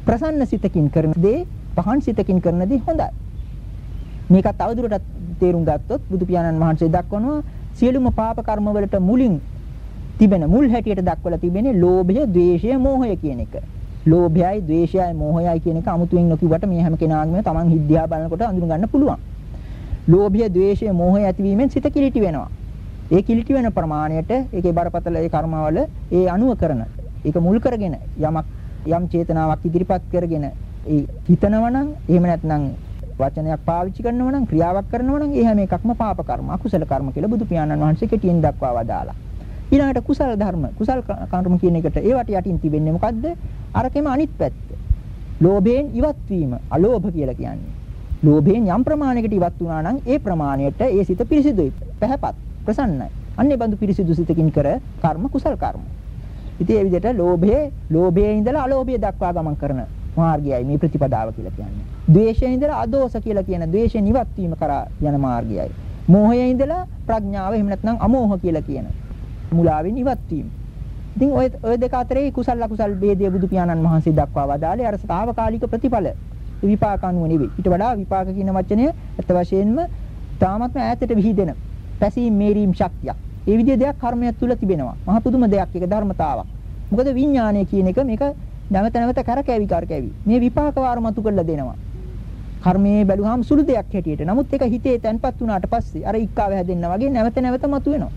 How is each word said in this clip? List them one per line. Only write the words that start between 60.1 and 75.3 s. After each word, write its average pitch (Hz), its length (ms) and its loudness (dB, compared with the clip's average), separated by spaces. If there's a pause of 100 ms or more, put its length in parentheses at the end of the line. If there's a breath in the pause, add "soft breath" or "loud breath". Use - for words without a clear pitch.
මාර්ගයයි 147 520 2
මේ 147 140 0
ප්‍රතිපදාව 127 560 0
කියලා 90 240 -10
කියන්නේ. 101 280 -8 (200)
ද්වේෂයේ 226 480 6
ඉඳලා 262 280 0
අදෝස 240 360 0
කියලා 208 260 -2
කියන 180 220 -4
ද්වේෂයෙන් 202 420 2
ඉවත් 233 300 -2
වීම 175 180 -4
කරා 143 300 -4 (140)
යන 147 200 0
මාර්ගයයි. 117 520 -4 (320)
මෝහයේ 220 460 6
ඉඳලා 285 360 0 (160)
ප්‍රඥාව, 202 520 -4
එහෙම 202 200 0
නැත්නම් 220 260 -2
අමෝහ 214 380 2
කියලා 165 240 -2
කියන 135 260 -8 (640)
මුලාවෙන් 165 480 2
ඉවත් 247 280 -2
වීම. 151 220 -6 (640)
ඉතින් 269 200 2
ඔය, 262 160 2 (120)
ඔය 233 180 0
දෙක 247 160 0
අතරේ 262 380 0
කුසල 240 300 -2
අකුසල් 214 340 -2
භේදය 196 340 2
බුදු 185 180 0
පියාණන් 175 360 2
වහන්සේ 160 300 4
දක්වා 143 340 2
වදාළේ 160 400 0
අර 202 100 -2
තාවකාලික 226 680 -2